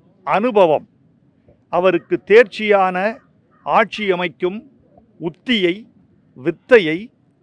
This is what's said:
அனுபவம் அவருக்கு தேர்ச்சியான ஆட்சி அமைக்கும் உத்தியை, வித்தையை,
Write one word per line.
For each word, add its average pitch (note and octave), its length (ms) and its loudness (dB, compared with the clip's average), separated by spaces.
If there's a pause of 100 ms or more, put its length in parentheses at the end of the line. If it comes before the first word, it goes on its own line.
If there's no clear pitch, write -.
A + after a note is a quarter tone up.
(240)
அனுபவம் F#3 640 0 (840)
அவருக்கு F3+ 460 -2 (100)
தேர்ச்சியான G3+ 720 2 (640)
ஆட்சி G3+ 480 -2
அமைக்கும் F3+ 480 -6 (600)
உத்தியை, F3 560 -4 (580)
வித்தையை, D#3+ 640 0 (460)